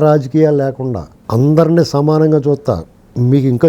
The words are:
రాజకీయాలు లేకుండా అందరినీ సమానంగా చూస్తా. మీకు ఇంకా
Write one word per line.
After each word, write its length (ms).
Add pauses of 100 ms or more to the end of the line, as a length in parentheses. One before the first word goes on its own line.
రాజకీయాలు 560
లేకుండా 400 (320)
అందరినీ 480 (100)
సమానంగా 540
చూస్తా. 280 (560)
మీకు 200
ఇంకా 160